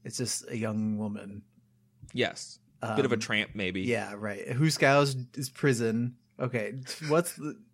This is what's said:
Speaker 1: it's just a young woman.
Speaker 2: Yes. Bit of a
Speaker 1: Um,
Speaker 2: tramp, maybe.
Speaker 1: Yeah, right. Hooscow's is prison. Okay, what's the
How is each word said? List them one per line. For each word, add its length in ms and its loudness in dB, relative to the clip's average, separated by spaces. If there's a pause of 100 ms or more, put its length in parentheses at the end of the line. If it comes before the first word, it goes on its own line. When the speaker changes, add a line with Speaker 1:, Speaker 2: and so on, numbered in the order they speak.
Speaker 1:
it's 140 -10
just 320 -4
a 80 -6
young 400 0
woman. 460 -6 (680)
Speaker 2:
Yes. 460 -2 (360)
Bit 100 4
of 60 2
a 40 4
Speaker 1:
Um, 40 -2
Speaker 2:
tramp, 340 0
maybe. 280 -2
Speaker 1:
Yeah, 360 0
right. 300 -6
Hooscow's 680 6 (200)
is 140 -6
prison. 680 2 (240)
Okay, 360 -4 (320)
what's 280 2
the 200 -8 (180)